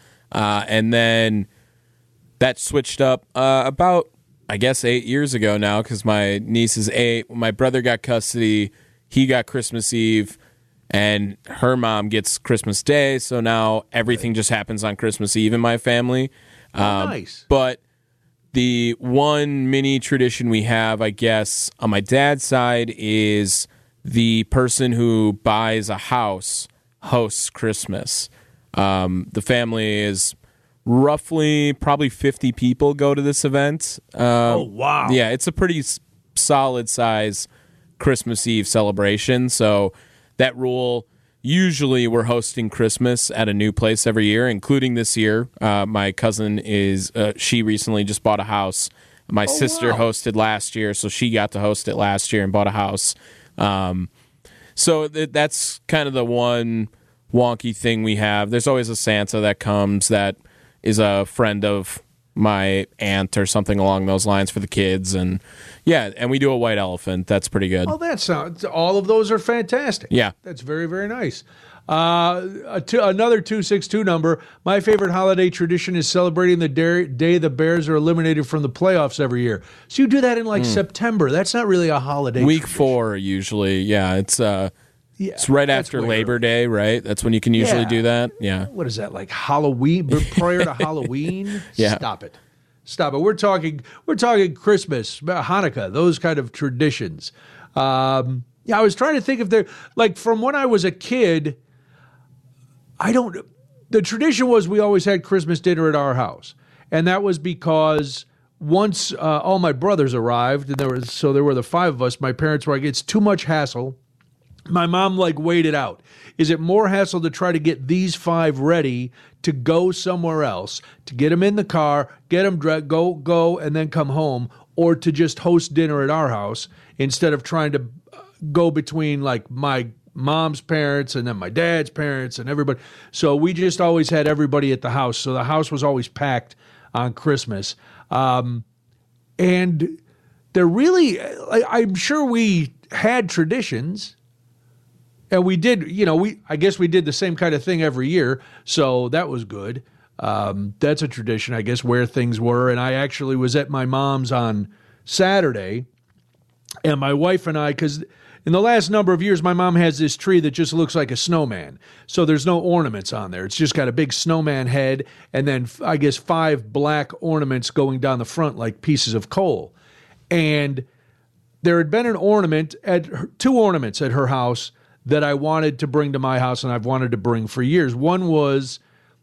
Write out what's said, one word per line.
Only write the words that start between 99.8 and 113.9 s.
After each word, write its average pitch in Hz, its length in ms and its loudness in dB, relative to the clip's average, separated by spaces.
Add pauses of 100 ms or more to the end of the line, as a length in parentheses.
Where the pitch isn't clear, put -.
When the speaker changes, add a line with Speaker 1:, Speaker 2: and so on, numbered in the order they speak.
Speaker 2:
like, 220 200 2
from 226 240 0
when 262 140 -2
I 269 120 0
was 208 180 2
a 185 80 0
kid, 165 640 0 (1500)
I 220 100 0
don't, 233 220 0 (560)
the 214 120 4
tradition 240 460 0
was 214 200 4
we 208 100 0
always 202 280 2
had 196 160 2
Christmas 170 380 0
dinner 165 280 2
at 151 80 0
our 139 180 0
house. - 400 -6 (360)
And 160 160 0
that 185 160 0
was 185 160 0
because 156 880 -2 (320)
once, 180 560 0
uh, - 20 -10 (260)
all 190 160 2
my 170 140 2
brothers 143 400 0
arrived, 123 560 0
and 139 80 -6
there 135 140 -2
was, 123 200 -6
so 139 220 0
there 139 120 4
were 143 100 4
the 123 80 -2
five 175 320 0
of 127 80 -4
us, 123 180 -2
my 127 120 -2
parents 151 340 -2
were 147 80 2
like, 135 100 -2
"It's 143 160 -4
too - 200 -2
much 202 240 2
hassle." 135 520 -4 (720)